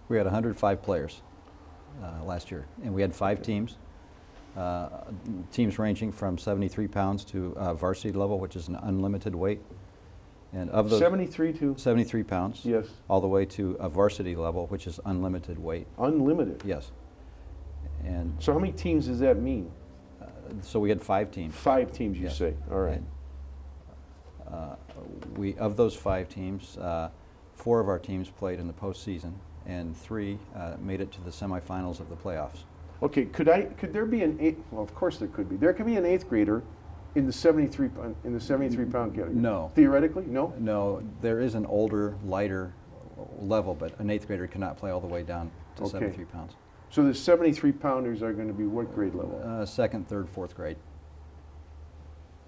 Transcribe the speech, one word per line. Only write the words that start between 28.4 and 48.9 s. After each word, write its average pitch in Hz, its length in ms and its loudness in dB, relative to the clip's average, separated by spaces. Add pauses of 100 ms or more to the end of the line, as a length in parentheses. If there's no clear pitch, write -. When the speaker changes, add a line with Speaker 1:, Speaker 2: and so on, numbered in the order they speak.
Speaker 1:
in 87 80 -6
the 82 40 -6
postseason, 90 600 -6 (340)
and 87 300 -6
three, 101 420 -6 (160)
uh, 85 260 -8
made 95 200 -4
it 95 120 -6
to - 100 -14
the 87 80 -10
semifinals 90 680 -6
of 80 100 -12
the 85 80 -12
playoffs. 80 460 -6 (400)
Speaker 2:
Okay, 143 240 4
could 160 220 2
I, 180 140 8
could - 300 -6
there 214 140 0
be 226 160 2
an 156 180 4
eight-, 156 180 4 (120)
well, 110 120 -4
of 101 120 -8
course - 240 0
there 107 100 -2
could 98 200 -4
be. 92 80 -2
There 151 160 6
could 214 140 -2
be 233 100 2
an 180 100 4
eighth 180 220 2
grader 107 340 4 (540)
in 139 100 6
the 131 60 2
seventy-three 147 560 4
pound, 110 260 -6 (100)
in 120 80 -4
the 117 80 -2
seventy-three 123 460 2
pound 117 280 0
category. 87 200 -2
Speaker 1:
No. 107 400 2
Speaker 2:
Theoretically, 156 520 8
no? 131 320 0
Speaker 1:
No, 104 440 0 (180)
there 117 200 2
is 123 140 2
an 107 120 0
older, 104 580 2
lighter 95 480 0 (680)
level, 101 340 0
but 80 240 -8
an 104 120 -2
eighth 107 160 -2
grader 90 200 -4
cannot 90 300 -6
play 98 140 -6
all 90 100 -2
the 90 60 -6
way 87 160 -4
down 85 280 -6 (260)
to - 60 -10
Speaker 2:
Okay. 104 100 -2
Speaker 1:
seventy-three 95 340 -4
pounds. 82 280 -12 (360)
Speaker 2:
So 151 120 6
the 139 120 8
seventy-three 165 580 6
pounders 131 500 0
are 113 100 0
gonna 107 200 -4
be 104 140 -2
what 113 280 -2